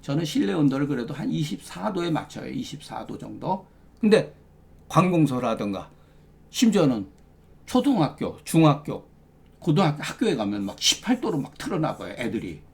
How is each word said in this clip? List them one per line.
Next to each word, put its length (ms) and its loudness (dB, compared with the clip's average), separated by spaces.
저는 220 -2
실내 280 0
온도를 340 2
그래도 280 -4
한 160 -6
이십사 600 -6
도에 180 -4
맞춰요. 400 -6
이십사 560 -10
도 120 -12
정도. 480 -6
근데 340 4
관공서라든가 1000 0
심지어는 560 2
초등학교, 760 0
중학교, 640 4
고등학교, 440 2
학교에 340 -2
가면 280 -4
막 160 -10
십팔 400 0
도로 180 -2
막 200 -8
틀어놔봐요, 600 -4
애들이. 420 -6